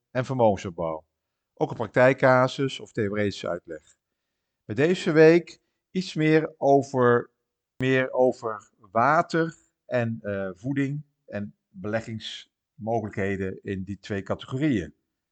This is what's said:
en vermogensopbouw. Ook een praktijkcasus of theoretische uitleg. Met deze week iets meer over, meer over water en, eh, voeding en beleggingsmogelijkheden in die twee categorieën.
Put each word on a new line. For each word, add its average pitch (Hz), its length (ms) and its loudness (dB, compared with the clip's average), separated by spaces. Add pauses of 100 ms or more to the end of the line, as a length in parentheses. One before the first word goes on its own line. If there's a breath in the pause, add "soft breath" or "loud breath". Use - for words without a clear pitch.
(100)
en 123 140 -4
vermogensopbouw. 92 800 -2 (480)
Ook 156 160 -2
een - 60 -10
praktijkcasus 127 1040 2
of 107 120 -18
theoretische 104 560 -4
uitleg. 85 480 -10 (680)
Met 107 120 -8
deze 170 360 0
week 165 480 6 (300)
iets 185 240 -6
meer 156 440 2
over, 127 720 2 (460)
meer 131 360 0
over 120 680 -2
water 156 760 0 (300)
en, 117 360 -4
eh, 98 320 -6
voeding 139 480 -6 (240)
en 104 280 -10 (140)
beleggingsmogelijkheden 104 1900 -8
in 98 200 -8
die 95 160 -12
twee 98 240 -8
categorieën. 110 720 -4 (360)